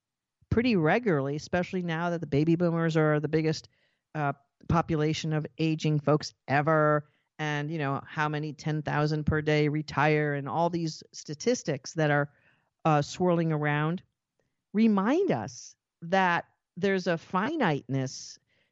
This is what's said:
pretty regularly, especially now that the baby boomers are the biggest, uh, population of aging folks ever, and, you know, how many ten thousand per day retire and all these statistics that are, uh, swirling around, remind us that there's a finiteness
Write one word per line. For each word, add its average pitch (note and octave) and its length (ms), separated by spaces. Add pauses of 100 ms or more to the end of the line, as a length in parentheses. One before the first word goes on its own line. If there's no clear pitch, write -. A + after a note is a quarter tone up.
(500)
pretty A#3+ 260
regularly, D#3+ 600
especially F3 480
now E3+ 260
that E3+ 120
the D#3+ 60
baby D#3 280
boomers E3 420
are D3+ 220
the D3+ 80
biggest, D#3 400 (480)
uh, C#3+ 180 (340)
population D#3 640
of D3+ 120 (140)
aging D#3 400
folks D3 340 (140)
ever, D3+ 600 (300)
and, D3 340
you E3 60
know, C#3 280
how D3+ 220
many D3+ 240
ten D3+ 300
thousand D3 440
per D#3 160
day D3+ 260
retire D3+ 640
and C#3 160
all E3 200
these E3+ 340 (100)
statistics - 800
that D3+ 180
are, C#3+ 180 (540)
uh, D3+ 180
swirling E3+ 520
around, D3+ 480 (720)
remind A3+ 580
us A#2+ 440 (260)
that F3 440 (300)
there's F#3+ 320
a E3+ 100
finiteness F3+ 1200 (320)